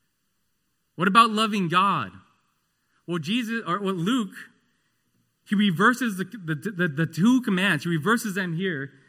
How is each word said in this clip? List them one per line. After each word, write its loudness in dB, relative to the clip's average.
What 2
about 6
loving 0
God? 2
Well, -2
Jesus, -4
or -2
what -2
Luke -2
he -4
reverses 2
the, -4
the, -8
the, -4
the -2
two 2
commands. 0
He -4
reverses 0
them -4
here, -6